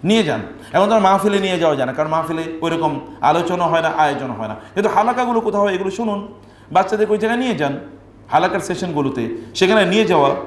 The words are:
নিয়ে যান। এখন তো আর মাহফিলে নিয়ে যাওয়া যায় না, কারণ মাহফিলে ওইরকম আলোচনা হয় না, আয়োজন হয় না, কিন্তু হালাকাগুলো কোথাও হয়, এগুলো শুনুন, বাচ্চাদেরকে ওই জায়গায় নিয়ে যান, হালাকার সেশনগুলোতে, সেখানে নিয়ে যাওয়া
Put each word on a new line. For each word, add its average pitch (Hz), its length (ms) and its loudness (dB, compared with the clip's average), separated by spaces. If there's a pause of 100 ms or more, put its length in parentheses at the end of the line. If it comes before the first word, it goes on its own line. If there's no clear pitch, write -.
নিয়ে 214 180 4
যান। 131 180 0 (320)
এখন 196 160 4
তো 220 60 2
আর 220 60 6
মাহফিলে 196 380 2
নিয়ে 185 200 0
যাওয়া 156 180 2
যায় 127 100 0
না, 131 60 -4
কারণ 151 180 -2
মাহফিলে 160 500 -4
ওইরকম 160 400 -2 (200)
আলোচনা 170 440 2
হয় 165 180 2
না, 160 60 0
আয়োজন 147 420 0
হয় 110 180 -8
না, 107 80 -8 (180)
কিন্তু 202 200 0
হালাকাগুলো 240 460 0
কোথাও 208 200 -2
হয়, 202 140 2
এগুলো 190 160 -4
শুনুন, 202 440 -6 (380)
বাচ্চাদেরকে 214 400 2
ওই 208 60 0
জায়গায় 226 220 0
নিয়ে 254 140 0
যান, 143 240 -2 (520)
হালাকার 180 300 2
সেশনগুলোতে, 143 840 -4 (120)
সেখানে 196 320 4
নিয়ে 202 180 2
যাওয়া 147 260 4 (160)